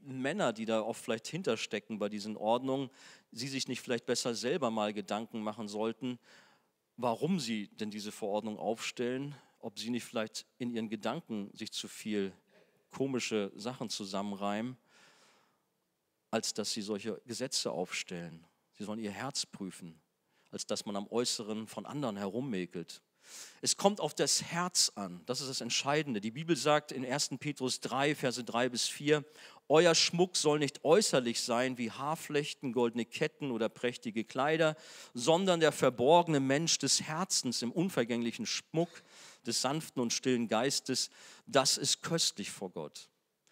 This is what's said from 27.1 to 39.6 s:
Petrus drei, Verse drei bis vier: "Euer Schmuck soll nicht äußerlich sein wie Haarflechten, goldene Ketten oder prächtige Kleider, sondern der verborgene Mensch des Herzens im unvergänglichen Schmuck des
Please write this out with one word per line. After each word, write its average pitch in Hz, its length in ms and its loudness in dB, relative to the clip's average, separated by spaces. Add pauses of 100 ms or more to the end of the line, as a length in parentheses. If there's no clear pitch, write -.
Petrus 131 420 -2
drei, 139 340 2
Verse 123 300 -2
drei 117 240 2
bis 120 180 0
vier: 147 380 2 (420)
"Euer 165 280 10
Schmuck 180 420 4
soll 151 220 4
nicht 139 260 -2
äußerlich 139 560 6
sein 123 380 2
wie 113 120 -2
Haarflechten, 147 840 -4
goldene 117 320 2
Ketten - 440 -4
oder 113 200 0
prächtige 113 540 -4
Kleider, 156 520 2 (380)
sondern 170 460 4
der 151 120 8
verborgene 151 680 6
Mensch 139 380 2
des - 240 2
Herzens 156 600 -2
im 120 100 -2
unvergänglichen 120 720 0
Schmuck - 460 -2 (560)
des 117 160 0